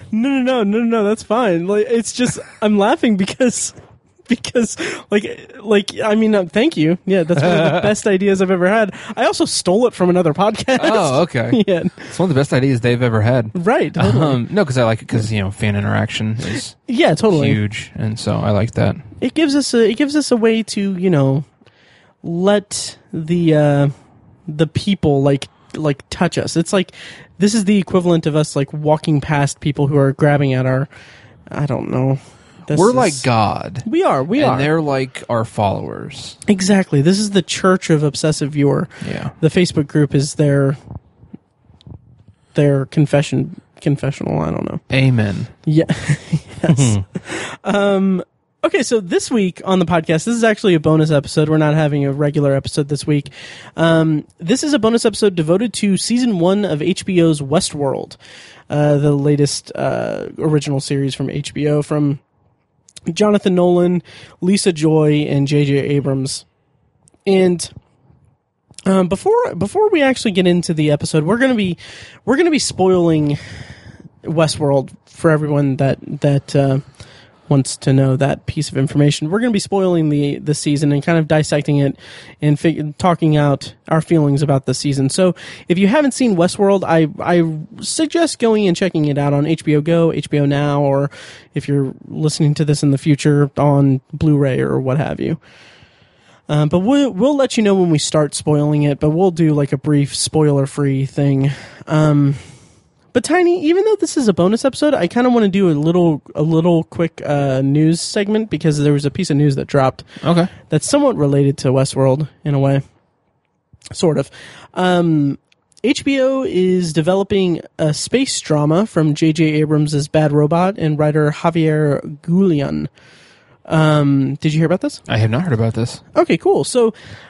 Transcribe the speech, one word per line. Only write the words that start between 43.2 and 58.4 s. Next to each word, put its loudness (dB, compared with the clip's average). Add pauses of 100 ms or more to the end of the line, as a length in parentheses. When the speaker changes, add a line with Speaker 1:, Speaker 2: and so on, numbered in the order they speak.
Speaker 1:
confessional. -2
I -2
don't -6
know. -8 (120)
Speaker 2:
Amen. 0 (160)
Speaker 1:
Yeah. 2
<laughs> 0 (680)
Yes. 2
Speaker 2:
<laughs> -12
Speaker 1:
Um, 0 (400)
okay, 0
so 0
this -4
week -2
on 0
the 2
podcast, 0
this -6
is -2
actually 2
a 2
bonus 2
episode. 0
We're 0
not 2
having 0
a -2
regular 0
episode -4
this -6
week. -2 (460)
Um, 2 (120)
this -2
is 0
a 4
bonus 0
episode 0
devoted 0
to 0
season 0
one 2
of -2
H -2
B 0
O's 2
Westworld, -4 (520)